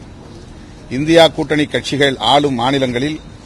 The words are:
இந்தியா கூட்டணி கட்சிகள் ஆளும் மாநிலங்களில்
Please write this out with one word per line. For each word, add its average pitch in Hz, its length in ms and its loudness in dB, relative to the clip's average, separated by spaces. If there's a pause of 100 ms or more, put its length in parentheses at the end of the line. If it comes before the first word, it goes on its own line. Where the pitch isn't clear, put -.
(960)
இந்தியா 160 280 4 (120)
கூட்டணி 151 300 -2
கட்சிகள் 135 500 -2 (160)
ஆளும் 143 300 2
மாநிலங்களில் 135 560 -2 (280)